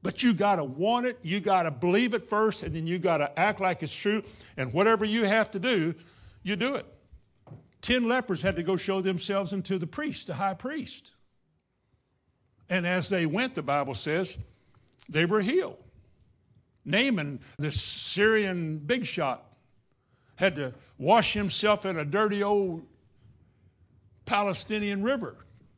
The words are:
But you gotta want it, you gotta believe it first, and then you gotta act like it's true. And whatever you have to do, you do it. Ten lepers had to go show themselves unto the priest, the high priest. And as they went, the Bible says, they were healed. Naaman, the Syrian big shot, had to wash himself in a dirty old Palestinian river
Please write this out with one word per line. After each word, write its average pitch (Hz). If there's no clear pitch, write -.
But -
you 240
gotta 190
want 196
it, 247
you 175
gotta 185
believe 180
it 233
first, 214
and 160
then 165
you 175
gotta 160
act 196
like 180
it's 147
true. 208
And 127
whatever 214
you 220
have 214
to 196
do, 175
you 190
do 254
it. -
Ten 240
lepers 233
had 185
to 170
go 185
show 190
themselves 190
unto 190
the 165
priest, -
the 170
high 190
priest. -
And 175
as 180
they 180
went, 240
the 165
Bible 139
says, 165
they 156
were 208
healed. 302
Naaman, 170
the 151
Syrian 185
big 202
shot, 139
had 185
to 131
wash 180
himself 208
in 185
a 151
dirty 202
old 196
Palestinian 202
river 226